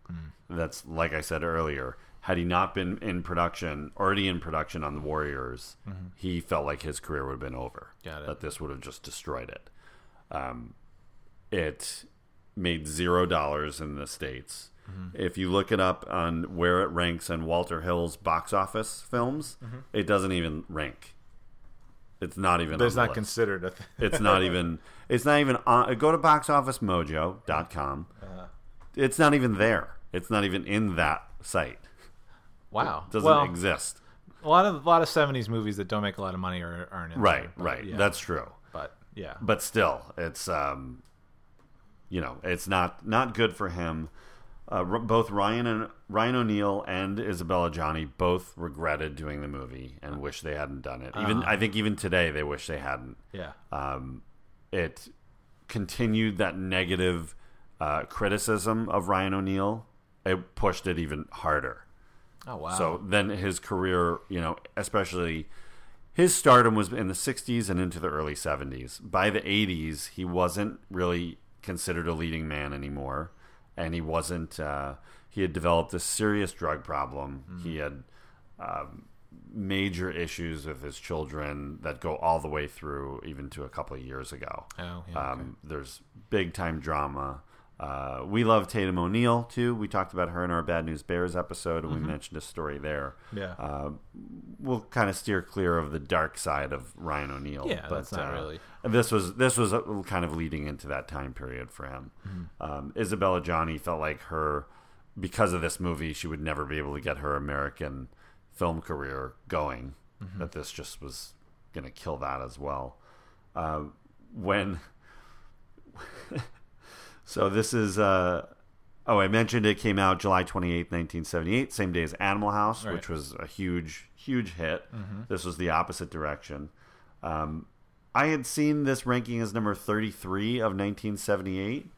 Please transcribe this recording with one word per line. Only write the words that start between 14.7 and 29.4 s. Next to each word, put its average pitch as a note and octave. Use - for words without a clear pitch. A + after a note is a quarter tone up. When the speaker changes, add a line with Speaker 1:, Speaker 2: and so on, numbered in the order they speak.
Speaker 1:
Mm-hmm. F#2
Speaker 2:
If F2+
you F#2
look F#2+
it G2+
up F#2
on E2
where F2
it F2+
ranks E2+
in E2
Walter E2+
Hill's E2+
box E2
office G2+
films, B2+
Speaker 1:
Mm-hmm. A#2
Speaker 2:
it G2+
doesn't F#2+
even E2
rank. D2+
It's -
not F2+
even D#2
Speaker 1:
But A#2+
it's A2+
Speaker 2:
on -
the B2
Speaker 1:
not A2+
Speaker 2:
list. A#2+
Speaker 1:
considered G#2
a F#2
th- -
Speaker 2:
It's G2+
not G2
Speaker 1:
<laughs> -
Speaker 2:
even, F2
it's A#2+
not D3
even C3+
on, B2
go D3+
to E3+
box D#3
office C3+
mojo E2+
dot D#2+
com. C#2+
Speaker 1:
Uh-huh. F#2
Speaker 2:
It's C3
not D3
even B2